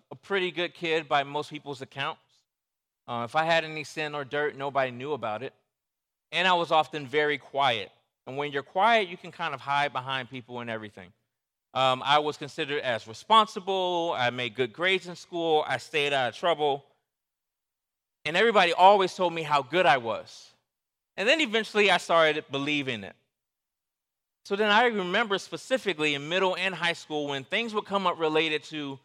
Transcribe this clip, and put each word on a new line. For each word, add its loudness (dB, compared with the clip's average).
a -14
pretty -4
good -4
kid -2
by 2
most -6
people's -12
accounts. -8
Uh, -4
if -10
I 2
had 2
any -8
sin -8
or -6
dirt, -4
nobody -2
knew -8
about -6
it. -10
And 0
I 4
was 0
often 0
very 0
quiet. -2
And -10
when -6
you're -4
quiet, 2
you -12
can -16
kind -6
of -8
hide -2
behind -6
people -12
and -8
everything. -10
Um, 2
I 4
was -4
considered -6
as -4
responsible. 0
I 0
made -6
good -2
grades -2
in -14
school. 0
I -2
stayed -2
out 0
of -6
trouble. 0
And -2
everybody 6
always 6
told 0
me -6
how 2
good 0
I 6
was. -6
And 0
then 4
eventually 2
I 6
started 4
believing -4
it. -14
So -4
then 2
I 6
remember 0
specifically -2
in -6
middle 2
and -2
high -2
school -4
when -4
things -4
would -2
come -2
up 0
related 2
to -10